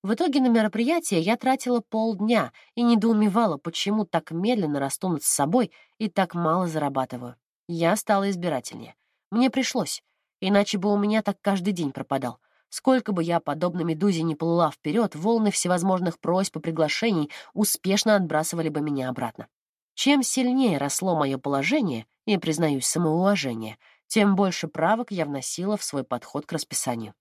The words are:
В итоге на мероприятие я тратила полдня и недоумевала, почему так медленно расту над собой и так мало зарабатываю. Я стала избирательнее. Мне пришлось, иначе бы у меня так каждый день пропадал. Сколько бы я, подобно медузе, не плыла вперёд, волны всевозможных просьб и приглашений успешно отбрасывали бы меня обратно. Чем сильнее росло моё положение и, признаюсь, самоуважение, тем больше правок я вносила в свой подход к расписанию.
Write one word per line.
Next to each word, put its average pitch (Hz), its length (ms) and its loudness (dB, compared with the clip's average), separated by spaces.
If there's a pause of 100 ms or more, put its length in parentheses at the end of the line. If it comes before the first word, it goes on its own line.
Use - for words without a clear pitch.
В 202 120 0
итоге 294 260 2
на 254 80 4
мероприятие 226 720 2
я 208 160 0
тратила 254 440 0
полдня 220 720 0 (220)
и 240 60 -4
недоумевала, 220 760 4
почему 196 480 -2
так - 240 -2
медленно 165 500 0
расту 139 300 -4
над 151 120 -2
собой 170 500 0 (260)
и 220 100 -4
так 180 260 -2
мало 170 320 0
зарабатываю. 135 720 -4 (320)
Я 170 280 2
стала 196 340 0
избирательнее. 170 640 -6 (360)
Мне 240 200 2
пришлось, - 520 -2 (380)
иначе 202 380 2
бы 196 120 0
у 208 60 4
меня 208 240 2
так 202 220 -2
каждый 196 320 0
день 151 180 -4
пропадал. 131 480 -6 (300)
Сколько 254 420 2
бы 175 100 0
я, 170 180 2
подобно 165 420 -2
медузе, 165 400 0
не 160 120 -2
плыла 165 360 2
вперёд, 202 440 -2
волны 214 360 0
всевозможных 180 680 0
просьб 185 380 -2
и 156 40 -8
приглашений 160 680 0 (220)
успешно 208 640 2
отбрасывали 160 540 0
бы 147 100 -4
меня 139 300 -2
обратно. 123 380 -8 (440)
Чем 277 300 4
сильнее 247 560 2
росло 165 360 -2
моё 139 240 0
положение 143 680 -2 (180)
и, 202 140 2
признаюсь, 151 480 0
самоуважение, 156 920 0 (300)
тем 202 280 2
больше 185 320 0
правок 208 460 -2
я 165 140 -2
вносила 170 500 -4
в - 80 -8
свой 135 200 -6
подход - 420 -8
к - 60 -8
расписанию. 117 680 -6